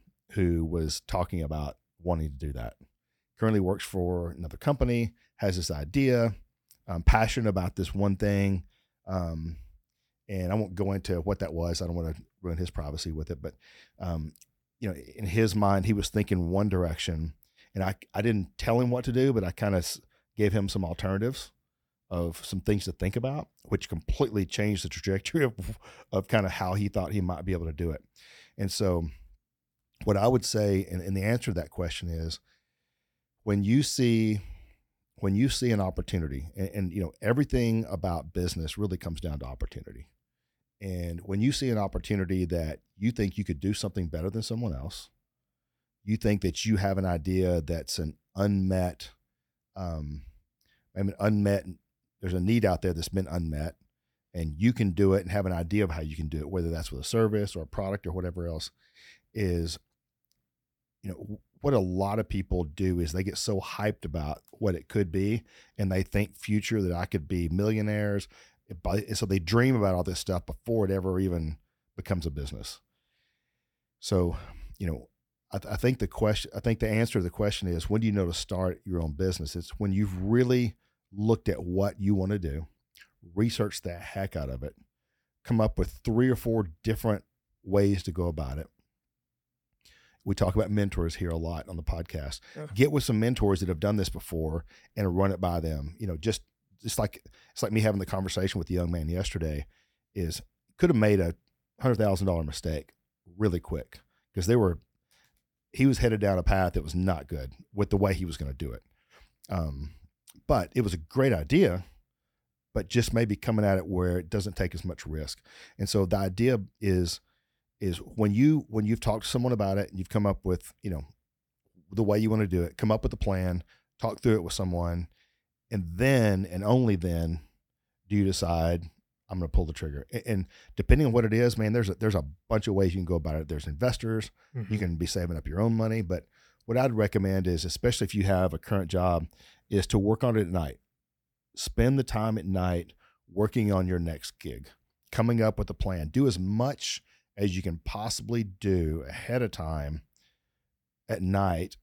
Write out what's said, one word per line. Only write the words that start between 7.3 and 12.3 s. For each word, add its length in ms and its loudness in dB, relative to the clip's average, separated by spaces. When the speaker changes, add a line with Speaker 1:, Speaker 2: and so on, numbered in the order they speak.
Speaker 1:
about 260 0
this 180 -2
one 220 2
thing. 480 2
Um, 500 -4
and 220 -2
I 40 2
won't 200 -2
go 180 0
into 280 -2
what 180 -2
that 140 -4
was. 280 -2
I 60 -4
don't 80 -4
wanna 180 -2